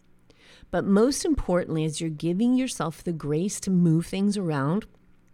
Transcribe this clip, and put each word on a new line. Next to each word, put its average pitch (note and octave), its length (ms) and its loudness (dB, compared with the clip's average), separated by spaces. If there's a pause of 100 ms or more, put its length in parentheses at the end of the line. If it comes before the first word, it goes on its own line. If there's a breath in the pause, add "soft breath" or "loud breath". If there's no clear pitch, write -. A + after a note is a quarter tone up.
(720 soft breath)
But F3 160 -2
most A3 400 4
importantly, F3 580 0
as D#3 160 -4
you're E3 80 -4
giving F3 460 0
yourself B3 500 -4
the F3 80 -4
grace D#3+ 480 -4
to - 100 -6
move E3+ 360 4
things G3 320 -2
around D#3+ 480 -2 (480)